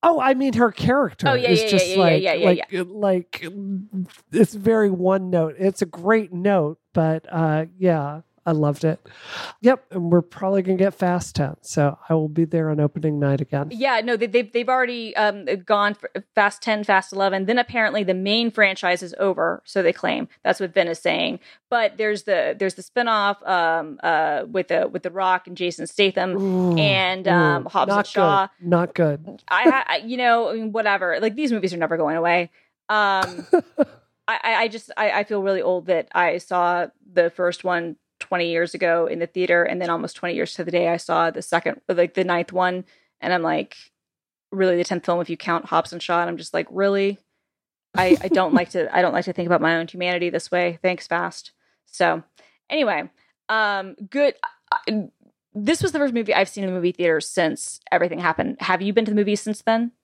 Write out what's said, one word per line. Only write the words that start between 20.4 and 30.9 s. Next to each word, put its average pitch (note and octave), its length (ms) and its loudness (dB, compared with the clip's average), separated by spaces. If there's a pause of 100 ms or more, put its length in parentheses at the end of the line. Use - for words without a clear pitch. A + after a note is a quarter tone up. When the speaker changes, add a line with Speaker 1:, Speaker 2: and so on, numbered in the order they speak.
Speaker 2:
That's - 160 0
what F#3 120 -6
Vin F#3 140 2
is E3 140 -6
saying. E3+ 400 -2 (300)
But A3 260 0
there's G#3 260 -2
the, E3+ 340 0
there's F#3+ 180 -2
the F#3 100 -18
spinoff, G#3+ 640 0
um, E3 560 0
uh, D3+ 440 0
with F3 200 -4
the, - 180 0
with - 160 -6
The F3+ 80 -8
Rock F#3 380 -2
and F3+ 80 -14
Jason F3 320 -6
Statham F#3+ 480 0
Speaker 1:
Ooh, F#3 420 2
Speaker 2:
and, F#3+ 480 0
Speaker 1:
ooh, F#3+ 40 2
Speaker 2:
um, F3 340 2
Hobbs - 240 0
Speaker 1:
not G3+ 100 2
Speaker 2:
and G3+ 80 0
Shaw. F#3+ 400 2
Speaker 1:
good, F3 220 -10
not E3+ 260 2
good. D#3 540 -2
Speaker 2:
I, G#3 200 4
I, C4 200 2
I, - 160 0
you A#3 120 -6
know, A#3 340 2
I G3+ 40 -4
mean, A3 160 -6
whatever. G3 500 0